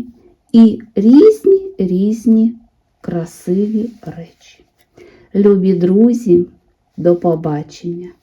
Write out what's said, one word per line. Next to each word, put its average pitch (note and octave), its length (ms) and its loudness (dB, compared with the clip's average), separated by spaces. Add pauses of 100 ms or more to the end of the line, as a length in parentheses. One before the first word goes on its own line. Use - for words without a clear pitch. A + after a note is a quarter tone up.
(520)
і A3+ 300 4 (140)
різні-різні A3+ 1600 2 (480)
красиві G3 880 -6 (120)
речі. - 640 -20 (720)
Любі G3 380 2
друзі, F#3 720 0 (520)
до F3 180 0
побачення. E3+ 960 -8 (120)